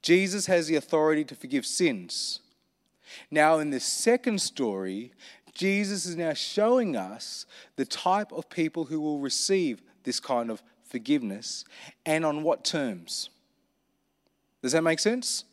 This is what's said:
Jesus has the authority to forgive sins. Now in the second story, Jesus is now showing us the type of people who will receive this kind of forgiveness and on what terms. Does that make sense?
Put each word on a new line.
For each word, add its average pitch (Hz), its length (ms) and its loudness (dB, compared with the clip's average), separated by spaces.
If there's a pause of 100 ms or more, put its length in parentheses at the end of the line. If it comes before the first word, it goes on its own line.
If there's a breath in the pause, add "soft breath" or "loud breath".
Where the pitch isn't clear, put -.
Jesus 185 440 2
has 175 200 4
the 160 80 2
authority 151 520 2
to 131 100 -16
forgive 131 300 -2
sins. - 720 -2 (880 loud breath)
Now 156 300 6
in 151 100 -2
the 135 80 -2
second 226 640 0
story, 101 720 -4 (400 loud breath)
Jesus 196 520 0
is 175 120 -6
now 165 160 -2
showing 214 640 2
us 101 500 -8 (300 loud breath)
the 135 80 -2
type 196 480 0
of - 180 -10
people 160 360 -2
who 156 140 -4
will 151 200 -2
receive 139 600 0 (200)
this 127 160 -4
kind 120 320 -2
of 110 120 -8 (200 soft breath)
forgiveness 117 840 -4 (400 loud breath)
and 160 200 2
on 151 180 0
what 156 220 2
terms. 113 680 -4 (1300)
Does 127 100 0
that 160 100 4
make 165 160 2
sense? - 540 -2